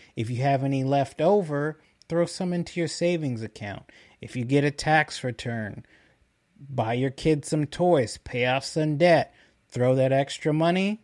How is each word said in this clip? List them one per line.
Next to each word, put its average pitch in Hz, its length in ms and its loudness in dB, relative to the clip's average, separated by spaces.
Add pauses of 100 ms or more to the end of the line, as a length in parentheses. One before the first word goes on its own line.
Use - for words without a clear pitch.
(160)
if 113 140 -4
you 123 120 -4
have 139 220 2
any 139 200 0
left 139 380 0
over, 156 580 0 (300)
throw 170 160 2
some 180 260 -6
into 175 280 -4
your 165 80 0
savings 156 540 -2
account. 107 420 -10 (360)
If - 160 -12
you 127 80 -4
get 139 200 2
a 143 80 0
tax 156 520 0
return, 117 640 -8 (760)
buy 123 340 -4
your 127 160 0
kids 151 380 0
some 151 180 0
toys, 156 520 2
pay - 280 -4
off 131 200 0
some 156 320 -2
debt, 165 360 4 (360)
throw 123 260 2
that 131 160 2
extra 139 400 0
money 185 520 2